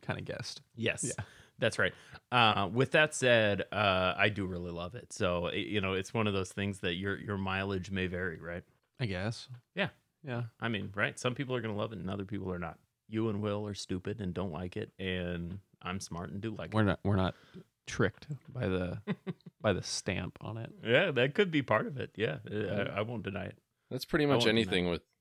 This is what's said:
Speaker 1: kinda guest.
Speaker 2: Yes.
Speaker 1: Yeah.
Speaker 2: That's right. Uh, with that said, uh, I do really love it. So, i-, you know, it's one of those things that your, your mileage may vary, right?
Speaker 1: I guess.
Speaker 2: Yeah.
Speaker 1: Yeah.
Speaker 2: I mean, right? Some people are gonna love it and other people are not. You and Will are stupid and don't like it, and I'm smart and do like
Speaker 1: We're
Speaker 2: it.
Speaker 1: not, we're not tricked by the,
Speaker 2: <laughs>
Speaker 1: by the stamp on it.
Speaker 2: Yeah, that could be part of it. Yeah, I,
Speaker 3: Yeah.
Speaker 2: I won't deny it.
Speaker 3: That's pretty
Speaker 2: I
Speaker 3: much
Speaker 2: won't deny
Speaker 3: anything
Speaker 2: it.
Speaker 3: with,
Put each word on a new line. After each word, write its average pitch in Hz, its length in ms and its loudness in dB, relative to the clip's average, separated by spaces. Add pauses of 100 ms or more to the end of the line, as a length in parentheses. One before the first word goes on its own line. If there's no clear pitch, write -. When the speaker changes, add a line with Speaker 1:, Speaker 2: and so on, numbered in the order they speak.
Speaker 1:
kinda 101 180 -6
guest. - 400 -10 (120)
Speaker 2:
Yes. 113 300 0 (120)
Speaker 1:
Yeah. - 80 -6 (360)
Speaker 2:
That's 113 180 0
right. 104 140 4 (400)
Uh, 104 400 6
with 123 180 2
that 156 240 6
said, 110 560 6
uh, 92 460 4
I 104 140 6
do 101 160 0
really 87 260 -4
love 87 240 -6
it. - 160 -16
So, 87 340 2
i-, - 80 -2
you 101 260 -2
know, 95 120 2
it's 95 200 -2
one 110 140 2
of 104 80 2
those 95 160 0
things 101 300 -2
that 87 140 0
your, 98 220 -2
your 101 220 -4
mileage 95 540 -2
may 92 160 0
vary, 87 320 -4
right? 85 240 -8 (360)
Speaker 1:
I 127 60 -2
guess. 98 400 -4 (300)
Speaker 2:
Yeah. 190 140 0 (360)
Speaker 1:
Yeah. 120 160 -4 (180)
Speaker 2:
I 113 80 -2
mean, 101 280 -4
right? 117 200 -2
Some 123 200 -2
people 127 180 -4
are 123 60 0
gonna 110 160 -4
love 107 160 -2
it 95 80 -8
and 92 100 -4
other 101 140 -4
people 95 280 -4
are 90 60 -4
not. 82 200 -8 (300)
You 110 200 0
and 104 120 -2
Will 104 280 -2
are 101 60 -6
stupid 101 460 -4
and 92 140 -2
don't 92 160 -2
like 87 260 -6
it, 104 220 -6
and 90 600 -4 (200)
I'm 95 200 -6
smart - 300 -8
and 101 100 -8
do 110 120 -4
like 92 220 -6
Speaker 1:
We're 110 80 6
Speaker 2:
it. 104 40 6
Speaker 1:
not, 95 180 2
we're 101 100 4
not 92 220 2 (500)
tricked - 400 0 (260)
by 120 140 -4
the, 90 320 -2 (320)
Speaker 2:
<laughs> - 320 -14
Speaker 1:
by 107 100 4
the 87 120 -2
stamp 92 560 -4
on 107 180 -8
it. - 140 -10 (120)
Speaker 2:
Yeah, 143 280 4
that 131 220 4
could 196 180 2
be 143 100 4
part - 240 2
of 151 100 -6
it. - 200 -6
Yeah, - 220 0 (120)
I, 104 40 -6
Speaker 3:
Yeah. 101 420 0
Speaker 2:
I 104 60 0
won't 113 200 -6
deny 98 220 -4
it. - 140 -10 (300)
Speaker 3:
That's 127 160 -6
pretty 151 200 2
Speaker 2:
I 143 40 4
Speaker 3:
much 131 100 6
Speaker 2:
won't 117 80 4
deny 110 140 6
Speaker 3:
anything 90 280 4
Speaker 2:
it. - 20 2
Speaker 3:
with, 82 120 0 (180)